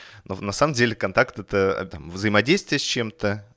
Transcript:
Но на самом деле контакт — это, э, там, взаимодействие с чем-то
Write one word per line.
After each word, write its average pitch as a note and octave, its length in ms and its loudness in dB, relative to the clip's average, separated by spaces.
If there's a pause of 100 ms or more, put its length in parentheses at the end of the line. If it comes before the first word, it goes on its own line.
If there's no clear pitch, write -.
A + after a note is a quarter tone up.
(260)
Но G2 100 -8
на G2+ 160 -8
самом D3 220 0
деле A#2 220 2
контакт — G#2+ 440 0
это, G2 420 0
э, F#2 40 -6
там, E2 260 -14
взаимодействие G#2+ 680 2
с - 40 -4
чем-то G#2+ 640 -2 (120)